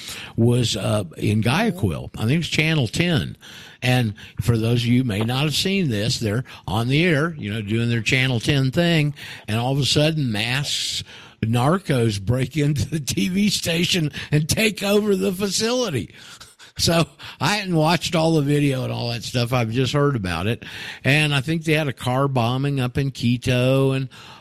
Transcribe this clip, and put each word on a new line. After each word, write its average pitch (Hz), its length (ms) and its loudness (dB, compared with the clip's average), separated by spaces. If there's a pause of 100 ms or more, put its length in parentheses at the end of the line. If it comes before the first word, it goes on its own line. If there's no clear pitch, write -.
(340)
was, 120 440 2
uh, 107 260 -2 (140)
in 107 240 2
Guayaquil. 120 760 0
I - 80 -4
think 143 160 2
it's 151 80 -4
Channel 156 400 0
ten. 151 480 -2 (460)
And 123 320 2 (260)
for 120 160 2
those 117 260 2
of 120 40 -2
you 120 160 4
who - 60 -2
may 101 120 -2
not 123 240 -2
have 151 100 -2
seen 190 360 0
this, 104 300 0
they're 113 240 0 (220)
on 113 220 -2
the 147 160 2
air, 165 320 2
you 104 160 -6
know, 113 80 -4
doing 113 300 0
their 117 120 0
Channel 131 380 0
ten 135 300 2
thing. 160 440 2 (320)
And 107 120 -2
all 123 160 0
of 139 40 0
a 139 60 0
sudden, 151 480 2
masks, 123 720 -4 (380)
narcos 120 840 2
break 127 320 -2
into 147 320 0
the 170 100 -4
T 175 300 -2
V 196 220 2
station 165 600 0 (220)
and 151 160 2
take 165 340 0
over 208 320 2
the 190 180 0
facility. 202 840 -2 (640)
So 170 260 2 (340)
I 185 180 0
hadn't 190 200 -2
watched 160 400 2
all 165 180 4
the 156 80 4
video 143 400 2
and 120 100 -4
all 120 180 -4
that 120 120 -6
stuff. 120 300 -2
I've 120 180 2
just 127 220 0
heard 143 240 2
about 90 320 -2
it. - 160 -4 (400)
And 147 300 2
I 139 80 0
think 160 220 -2
they 156 100 2
had 151 120 0
a 127 60 -2
car 131 360 0
bombing 131 520 0
up 123 180 -2
in 139 140 0
Quito 127 800 2
and 135 160 -2 (320)